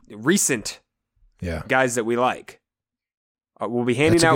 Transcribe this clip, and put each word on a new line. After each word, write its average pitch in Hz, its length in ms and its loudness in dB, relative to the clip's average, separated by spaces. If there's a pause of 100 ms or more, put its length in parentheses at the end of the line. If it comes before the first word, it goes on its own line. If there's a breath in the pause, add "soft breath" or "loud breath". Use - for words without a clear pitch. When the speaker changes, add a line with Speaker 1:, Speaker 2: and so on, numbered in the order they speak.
(100)
Speaker 1:
recent 117 680 -2 (600)
Speaker 2:
Yeah. 82 280 -8
Speaker 1:
guys 131 280 2
that 117 80 -2
we 117 120 0
like. 120 440 -4 (1040)
Uh, 104 60 -6
we'll 120 160 -2
be 123 100 0
handing 151 200 2
Speaker 2:
That's 165 100 4
a 165 40 4
Speaker 1:
out 160 80 4